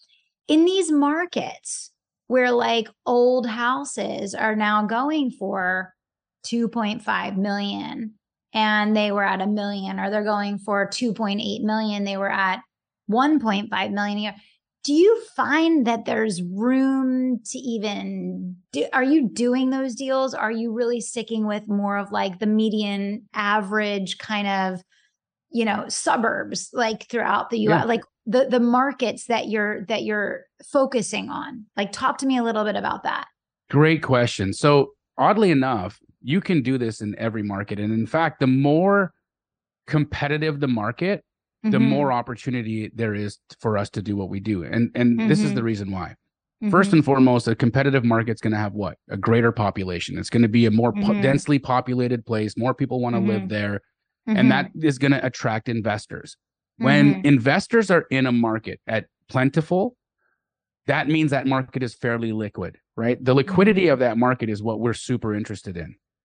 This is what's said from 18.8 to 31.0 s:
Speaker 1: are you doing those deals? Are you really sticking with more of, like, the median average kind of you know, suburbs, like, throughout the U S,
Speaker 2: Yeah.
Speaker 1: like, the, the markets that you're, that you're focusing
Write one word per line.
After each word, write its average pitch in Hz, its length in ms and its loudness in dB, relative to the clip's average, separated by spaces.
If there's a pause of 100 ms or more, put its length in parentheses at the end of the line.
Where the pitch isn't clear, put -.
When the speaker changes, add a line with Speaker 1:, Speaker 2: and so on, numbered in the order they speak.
Speaker 1:
are 254 100 2
you 269 260 4
doing 247 420 0
those 269 260 -4
deals? 262 360 -2
Are 214 200 -2
you 226 200 -4
really 240 280 -2
sticking 220 480 -4
with 208 180 -4
more 202 300 -2
of, 202 160 -6
like, 196 260 -4
the 220 80 -2
median 214 800 0 (100)
average 202 840 -2
kind 208 280 -4
of 190 340 -2 (800)
you 226 60 0
know, 208 240 -2
suburbs, 208 840 -2 (140)
like, 220 160 -4 (100)
throughout 214 400 -2
the 226 160 -2
U 208 60 4
S, 135 80 4
Speaker 2:
Yeah. - 120 -2
Speaker 1:
like, 226 120 -2 (300)
the, 254 80 4 (140)
the 233 40 4 (180)
markets 262 440 -2 (100)
that 220 200 0
you're, 208 380 -2
that 220 120 -2
you're 214 420 -4 (200)
focusing 254 640 0